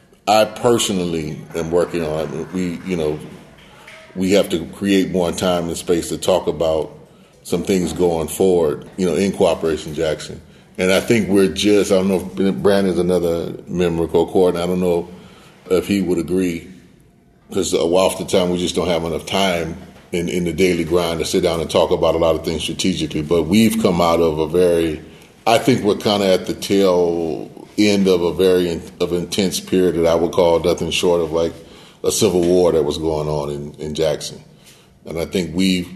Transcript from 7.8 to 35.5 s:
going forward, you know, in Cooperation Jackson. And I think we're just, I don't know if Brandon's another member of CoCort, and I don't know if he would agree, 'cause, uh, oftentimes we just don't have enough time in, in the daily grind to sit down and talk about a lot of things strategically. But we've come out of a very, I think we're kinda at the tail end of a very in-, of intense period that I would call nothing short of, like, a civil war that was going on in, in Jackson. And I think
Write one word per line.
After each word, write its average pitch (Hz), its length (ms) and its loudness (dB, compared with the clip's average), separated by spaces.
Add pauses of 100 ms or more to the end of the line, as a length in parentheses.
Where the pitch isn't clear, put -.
going 82 360 0
forward, 87 680 2
you 92 80 -2
know, 82 120 0
in 95 160 0
Cooperation 80 640 0
Jackson. 76 460 -4 (380)
And 95 140 2
I 92 80 4
think 110 280 2
we're 95 240 4
just, 101 380 2
I 98 60 4
don't 95 120 2
know 92 220 -2 (180)
if 92 80 0
Brandon's 95 440 2
another 85 560 0 (100)
member 85 380 0
of 80 60 -4
CoCort, 90 400 2
and 85 80 -2
I 87 80 -2
don't 92 140 0
know 87 280 0 (600)
if 87 180 0
he 98 140 0
would 85 160 0
agree, 85 500 -2 (840)
'cause, 95 220 -2
uh, - 80 2
oftentimes 90 680 2
we 90 60 -2
just 87 180 -4
don't 85 100 -2
have 85 180 0
enough 78 220 -4
time 85 500 -2 (360)
in, 87 160 -2
in 87 160 -2
the 85 80 -2
daily 87 320 2
grind 82 360 0
to 78 40 -2
sit 92 180 -2
down 82 200 0
and 73 80 -6
talk 85 200 2
about 82 240 2
a 82 40 0
lot 82 160 2
of 78 100 -6
things 80 180 -4
strategically. 80 600 -4
But 80 220 0
we've 110 360 2
come 90 220 2
out 85 180 2
of 78 180 0
a 80 80 0
very, 82 540 2 (460)
I 95 100 6
think 110 280 2
we're 98 120 2
kinda 101 300 0
at - 200 2
the 85 60 -6
tail 85 960 0 (280)
end 101 300 4
of 90 120 4
a 85 140 0
very 90 340 4
in-, 82 140 -6 (180)
of 87 140 -2
intense 90 440 -2
period 90 380 0
that 85 100 2
I 82 80 4
would 85 180 0
call 85 280 4
nothing 82 300 -2
short 87 320 2
of, 78 100 -4
like, 82 220 -2 (500)
a - 80 0
civil 90 300 2
war 87 300 4
that 80 100 2
was 73 160 -2
going 78 300 -2
on 73 200 -4
in, 71 260 -10
in 76 200 -10
Jackson. 76 480 -4 (640)
And 82 120 -10
I 82 60 -2
think 82 300 -4